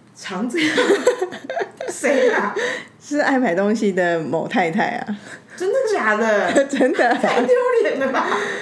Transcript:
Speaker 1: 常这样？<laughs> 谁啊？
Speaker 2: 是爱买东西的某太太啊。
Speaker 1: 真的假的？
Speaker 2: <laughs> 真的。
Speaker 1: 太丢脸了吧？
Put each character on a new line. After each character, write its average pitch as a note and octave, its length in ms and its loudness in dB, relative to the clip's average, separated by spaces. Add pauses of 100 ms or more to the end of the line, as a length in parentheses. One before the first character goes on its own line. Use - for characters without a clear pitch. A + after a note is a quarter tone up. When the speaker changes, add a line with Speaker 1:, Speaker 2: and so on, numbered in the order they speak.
(140)
Speaker 1:
常 G3 340 -6
这 D#4+ 120 -2
样？ D#4 160 0 (500)
<laughs> - 640 -8
谁 - 400 2
啊？ G3+ 240 -2 (500)
Speaker 2:
是 D4 140 -4
爱 C#4 180 2
买 B3 160 2
东 G3+ 220 2
西 G#3+ 160 2
的 F3 300 0
某 D#3+ 260 -2
太 E3+ 240 0
太 G3 200 0
啊。 - 280 -8 (360)
Speaker 1:
真 F#4 140 -4
的 A4+ 60 0 (180)
假 A3 240 0
的？ A3 500 2
Speaker 2:
<laughs> - 0 -
真 C4 260 0
的。 C#4 240 2
Speaker 1:
太 - 260 0
丢 A#3+ 120 4 (280)
脸 C4+ 180 0
了 C4+ 100 0
吧？ E4 160 -2 (360)